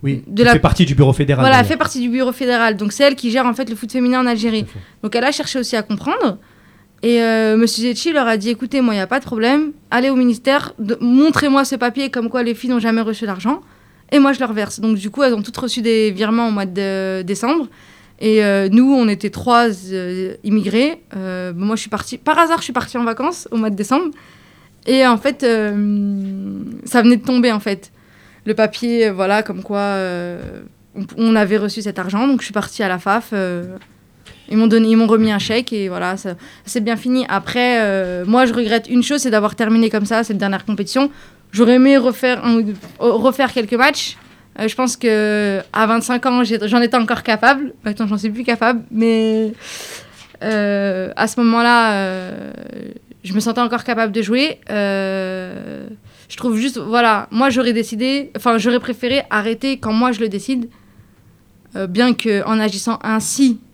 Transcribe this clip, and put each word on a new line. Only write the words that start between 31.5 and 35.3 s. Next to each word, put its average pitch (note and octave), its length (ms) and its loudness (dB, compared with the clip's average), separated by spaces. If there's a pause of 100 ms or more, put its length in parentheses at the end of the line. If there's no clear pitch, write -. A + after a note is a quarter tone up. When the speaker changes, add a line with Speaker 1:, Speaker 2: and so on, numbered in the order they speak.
Speaker 2:
reçu G#3 240 -4
cet G3 160 -6
argent. G3 300 -2
Donc, C4+ 140 2
je - 40 -12
suis - 80 -12
partie G#3 300 -4
à G3 60 0
la F3+ 100 -2
faf. G3+ 340 -2
Euh, F3+ 300 -4 (840)
ils G#3+ 80 0
m'ont A3+ 100 6
donné, A3 220 4
ils A3+ 80 6
m'ont A3+ 100 4
remis A3 240 4